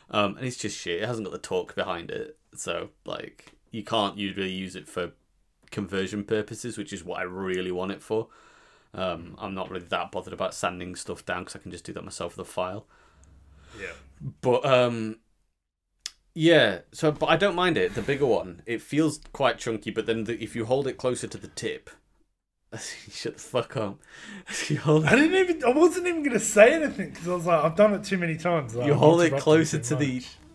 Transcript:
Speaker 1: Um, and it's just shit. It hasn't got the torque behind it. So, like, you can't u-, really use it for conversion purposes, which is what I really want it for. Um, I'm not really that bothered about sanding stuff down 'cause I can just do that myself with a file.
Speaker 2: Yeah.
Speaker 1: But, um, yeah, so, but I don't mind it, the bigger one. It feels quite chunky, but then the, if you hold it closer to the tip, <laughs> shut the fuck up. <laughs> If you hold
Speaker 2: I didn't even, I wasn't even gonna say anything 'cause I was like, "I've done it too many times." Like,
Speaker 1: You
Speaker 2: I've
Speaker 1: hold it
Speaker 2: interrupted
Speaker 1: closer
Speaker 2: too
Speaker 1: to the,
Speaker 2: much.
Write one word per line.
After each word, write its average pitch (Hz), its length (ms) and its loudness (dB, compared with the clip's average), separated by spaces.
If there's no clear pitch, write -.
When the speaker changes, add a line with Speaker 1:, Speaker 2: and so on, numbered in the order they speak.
Speaker 1:
Um, 104 240 0
and 131 100 -10
it's 123 120 -8
just 101 200 -8
shit. 87 260 -4
It 113 40 -2
hasn't 113 180 -6
got 90 60 -10
the 92 80 -8
torque - 360 -4
behind 90 360 -6
it. - 260 -10
So, - 340 -8
like, - 480 -12
you 107 140 -8
can't 101 320 0
u-, 98 180 -4
really 95 160 -4
use 92 240 -8
it - 140 -16
for 87 220 -6
conversion 98 540 -4
purposes, 110 520 -4
which 101 140 -10
is 90 140 -10
what 87 140 -8
I 95 40 -4
really 92 480 -4
want 92 220 -4
it - 100 -14
for. 110 240 -4
Um, 90 440 -6
I'm 98 160 -8
not 92 160 -8
really 90 160 -10
that 90 240 -10
bothered 92 220 -10
about 92 200 -6
sanding 90 420 -6
stuff - 300 -12
down 90 200 -6
'cause - 100 -16
I 98 40 -16
can 92 120 -16
just 87 120 -14
do - 100 -12
that 87 100 -12
myself 87 340 -10
with 92 100 -12
a - 40 -16
file. 92 340 -6
Speaker 2:
Yeah. 90 140 -10
Speaker 1:
But, 127 220 2
um, 120 540 2
yeah, 147 460 6
so, 151 200 0
but - 160 -2
I 165 80 6
don't 180 200 2
mind 175 200 2
it, 92 200 0
the 110 80 -4
bigger 139 240 0
one. 92 400 0
It 113 160 -4
feels 151 360 0
quite 123 240 2
chunky, 113 320 -6
but 104 160 -4
then 113 200 0
the, 110 180 -6
if 107 120 -8
you 113 100 -4
hold 131 220 0
it 123 100 -6
closer 123 300 -2
to 104 120 -12
the - 80 -14
tip, - 420 -8
<laughs> 120 80 -12
shut - 220 -8
the - 60 -20
fuck - 380 -4
up. 104 220 -4
<laughs> 202 220 -18
If - 220 -6
you 147 80 0
hold 156 280 4
Speaker 2:
I 147 100 4
didn't 320 220 6
even, 349 260 2
I 240 80 4
wasn't 339 340 6
even 339 160 0
gonna 254 180 2
say 220 340 8
anything 208 400 -2
'cause 165 140 -12
I 180 60 0
was 170 140 -2
like, 165 160 4
"I've 160 120 2
done 208 200 6
it 185 80 -4
too 190 160 -2
many 160 180 -2
times." 156 380 -2
Like, 123 100 -2
Speaker 1:
You 143 80 4
Speaker 2:
I've - 60 2
Speaker 1:
hold 170 220 8
it 170 40 6
Speaker 2:
interrupted 139 180 0
Speaker 1:
closer 156 360 4
Speaker 2:
too 117 60 -6
Speaker 1:
to 151 100 -2
the, 131 200 0
Speaker 2:
much. - 220 -10